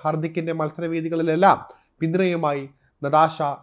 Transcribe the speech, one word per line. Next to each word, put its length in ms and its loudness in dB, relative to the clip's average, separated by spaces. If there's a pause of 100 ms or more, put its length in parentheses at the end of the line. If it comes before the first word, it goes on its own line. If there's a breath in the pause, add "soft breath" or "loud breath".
ഹർദിക്കിൻ്റെ 500 -4
മത്സരവേദികളിലെല്ലാം 1040 0 (420 soft breath)
പിന്തുണയുമായി 680 -2 (360)
നടാഷ 380 4 (200)